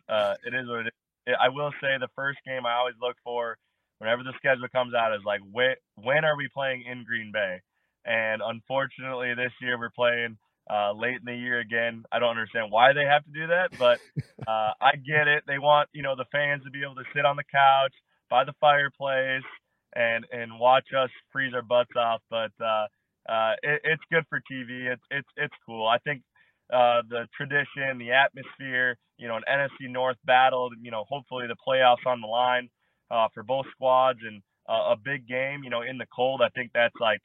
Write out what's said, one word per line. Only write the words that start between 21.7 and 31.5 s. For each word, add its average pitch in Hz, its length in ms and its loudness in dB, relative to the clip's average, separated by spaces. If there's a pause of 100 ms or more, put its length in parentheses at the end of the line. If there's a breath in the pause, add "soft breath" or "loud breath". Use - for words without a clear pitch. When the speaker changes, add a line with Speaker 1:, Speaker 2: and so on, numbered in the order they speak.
Speaker 1:
off. 117 320 0
But, 113 320 -6
uh, 110 260 -2 (420)
uh, 110 340 0
it, 147 200 -2
it's 151 200 -2 (100)
good 160 160 2
for 143 120 -6
T 131 220 -12
V. 127 240 -10
It's, 123 240 -6
it's, 139 260 -8
it's 143 180 -8 (100)
cool. 113 240 -4
I 120 100 4
think, 139 240 -8 (500)
uh, 120 360 4
the 117 180 -8 (100)
tradition, 135 640 -4
the 120 120 -8
atmosphere, 127 840 0 (220)
you 117 100 -12
know, 113 80 -4
an 110 120 -6
N 139 120 2
F 139 100 -2 (100)
C 135 60 -12
North 127 380 -2
battle, 127 460 4 (120)
you 120 80 -16
know, 110 180 -6
hopefully 127 380 -8
the 117 100 -8 (100)